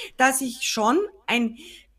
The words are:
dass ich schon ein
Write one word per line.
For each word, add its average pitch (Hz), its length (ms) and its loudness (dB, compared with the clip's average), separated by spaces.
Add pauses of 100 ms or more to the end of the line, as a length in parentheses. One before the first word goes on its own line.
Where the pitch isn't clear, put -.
(160)
dass 262 240 4
ich 254 220 -8
schon 226 360 2 (280)
ein 226 320 -2 (400)